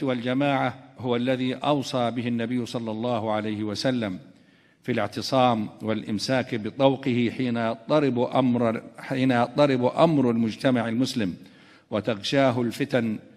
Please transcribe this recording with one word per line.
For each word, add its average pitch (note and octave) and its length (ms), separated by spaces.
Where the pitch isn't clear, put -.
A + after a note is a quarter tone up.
والجماعة C3 720
هو B2 180
الذي B2+ 380
أوصى C3 560
به A#2+ 180
النبي A#2+ 380
صلى A#2 240
الله A2 420
عليه G#2+ 320
وسلم G#2+ 540
في E3+ 100
الاعتصام A2+ 760
والإمساك A2 720
بطوقه A#2+ 800
حين B2 200
يضطرب A#2+ 600
أمر، A#2+ 640
حين C3 320
يضطرب C3 540
أمر C#3 460
المجتمع A#2 580
المسلم A#2 460
وتغشاه B2 720
الفتن A#2 560